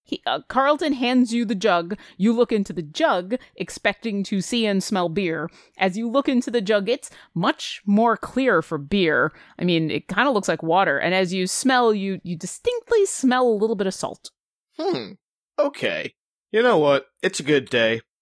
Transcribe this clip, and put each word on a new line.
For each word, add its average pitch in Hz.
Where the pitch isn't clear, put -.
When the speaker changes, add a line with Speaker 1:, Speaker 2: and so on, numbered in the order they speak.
Speaker 1:
He, -
uh, 123
Carlton 277
hands 247
you 233
the 220
jug. 180
You 226
look 233
into 202
the 170
jug, 190
expecting 202
to 190
see 233
and 196
smell 180
beer. 165
As 190
you 226
look 269
into 254
the 233
jug, 208
it's -
much -
more 214
clear 240
for 160
beer. 151
I -
mean, 165
it -
kinda 247
looks 208
like 160
water. 165
And 175
as 185
you 185
smell, 247
you, 196
you 175
distinctly 453
smell 254
a 233
little 214
bit 190
of 185
salt. -
Speaker 2:
Hmm. 311
Okay. 117
You 220
know 226
what? 143
It's 185
a 147
good 139
day. 113